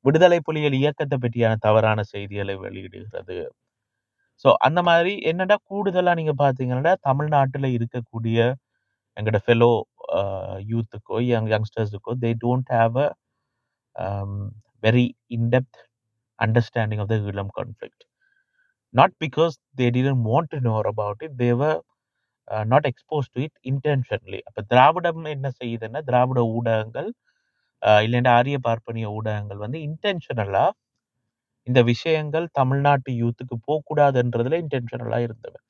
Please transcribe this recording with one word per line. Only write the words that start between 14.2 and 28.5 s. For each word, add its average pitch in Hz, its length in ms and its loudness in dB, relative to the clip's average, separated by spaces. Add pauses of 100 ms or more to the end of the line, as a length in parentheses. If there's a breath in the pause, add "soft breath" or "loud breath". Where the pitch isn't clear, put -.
very 120 240 4 (240)
in-depth 120 480 0 (600)
understanding 113 640 0
of 101 80 -4
the 110 120 0
ஈழம் 98 320 -6
conflict. - 480 -12 (920)
Not 156 240 6
because 156 360 0 (200)
they 123 160 2
didn't 127 340 0
want 139 260 0
to 151 100 -6
know 113 220 0
about 104 380 -4
it, 156 180 -12
they 120 160 2
were, 151 240 0 (720)
uh, 107 160 -4
not 131 220 4
exposed 135 460 -6
to 127 100 -4
it 156 120 -8 (100)
intentionally. 127 800 -4
அப்ப - 220 -12
திராவிடம் 160 640 4
என்ன 135 240 -6
செய்யுதுன்னா, 117 500 -8
திராவிட 127 460 2
ஊடகங்கள், 117 600 -4 (720)
அஹ், 107 200 6
இல்லைன்னா 120 320 2
ஆரிய 131 260 2